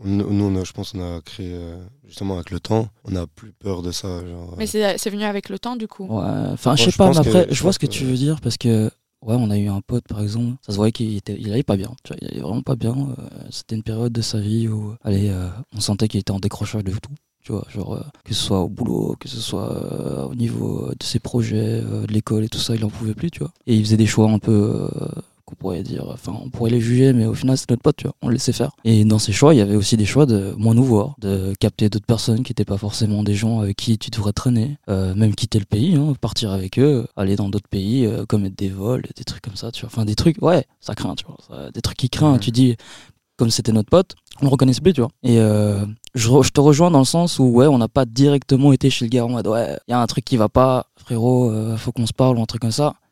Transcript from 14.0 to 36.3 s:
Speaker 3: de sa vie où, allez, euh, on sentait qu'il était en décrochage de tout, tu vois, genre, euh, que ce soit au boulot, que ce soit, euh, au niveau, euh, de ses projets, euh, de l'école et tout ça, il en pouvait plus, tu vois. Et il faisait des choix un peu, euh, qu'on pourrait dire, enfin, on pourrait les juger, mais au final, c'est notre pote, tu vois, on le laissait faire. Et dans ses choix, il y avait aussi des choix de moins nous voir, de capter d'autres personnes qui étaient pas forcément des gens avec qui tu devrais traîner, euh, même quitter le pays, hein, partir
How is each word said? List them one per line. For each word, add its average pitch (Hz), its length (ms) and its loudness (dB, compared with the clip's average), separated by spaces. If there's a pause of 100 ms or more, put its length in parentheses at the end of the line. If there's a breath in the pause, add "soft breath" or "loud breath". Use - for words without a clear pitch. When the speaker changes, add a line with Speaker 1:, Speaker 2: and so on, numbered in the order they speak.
Speaker 3:
de 117 80 -2
sa 110 180 -4
vie 110 280 0
où, 107 260 -6 (100)
allez, 101 240 2
euh, 92 200 -4 (260)
on 107 60 -8
sentait 107 280 0
qu'il 104 120 -2
était - 100 -4
en 98 100 -4
décrochage 104 440 -4
de 95 80 -4
tout, 107 200 -10 (300)
tu - 100 -12
vois, 101 120 -6 (100)
genre, 104 200 -8
euh, - 80 -8 (220 soft breath)
que - 100 -8
ce - 80 -4
soit 98 180 0
au 85 80 0
boulot, - 500 -4
que - 120 -16
ce 120 100 -10
soit, 104 320 -6
euh, - 540 -8
au 131 80 -10
niveau, 117 560 -4
euh, 123 80 -8
de - 60 -12
ses - 160 -2
projets, 110 600 -2
euh, 107 240 -6
de 107 60 -6
l'école 107 320 0
et 113 60 -4
tout - 80 -6
ça, - 160 -2
il 110 100 -2
en 104 60 -2
pouvait 110 240 -6
plus, 170 160 -6
tu - 80 -12
vois. 147 140 -10 (140)
Et 123 100 4
il 107 80 4
faisait 107 120 4
des 110 100 6
choix 110 240 4
un 107 80 4
peu, 107 540 2
euh, - 160 -8 (360)
qu'on - 100 -18
pourrait 90 300 -6
dire, - 260 -8
enfin, - 320 -12
on 131 80 -14
pourrait 117 220 -2
les 120 80 4
juger, 123 320 6
mais 120 120 4
au 110 100 0
final, 131 220 0
c'est - 140 -6
notre 120 120 0
pote, 151 120 4
tu - 140 -8
vois, - 120 -10
on - 60 -6
le 123 60 0
laissait 120 200 0
faire. 135 200 -2 (100)
Et 110 220 6
dans 107 160 4
ses - 100 -2
choix, 139 240 6
il 139 40 8
y - 20 8
avait 101 160 4
aussi 104 200 2
des 107 80 2
choix 135 220 4
de 101 320 0
moins 113 160 4
nous 120 80 6
voir, 127 380 2
de 98 400 -2
capter 110 280 2
d'autres 104 160 -2
personnes 113 380 0
qui - 80 -6
étaient 107 140 -2
pas 98 140 -2
forcément 104 440 -2
des 104 140 0
gens 113 240 0
avec 101 160 -2
qui 117 200 0
tu - 140 -12
devrais 104 220 -2
traîner, 123 440 -2 (140)
euh, 95 240 -2
même 104 220 2
quitter - 240 -2
le 101 40 -4
pays, 127 300 0
hein, 143 260 2
partir 110 300 -4